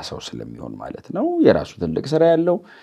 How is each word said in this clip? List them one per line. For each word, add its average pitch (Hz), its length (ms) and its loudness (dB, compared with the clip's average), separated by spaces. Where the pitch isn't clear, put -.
ሰው - 180 -12
ስለሚሆን 57 560 -14
ማለት - 340 -16
ነው። 226 160 -2
የራሱ 87 360 4
ትልቅ 82 300 -4
ስራ 156 180 2
ያለው 170 320 4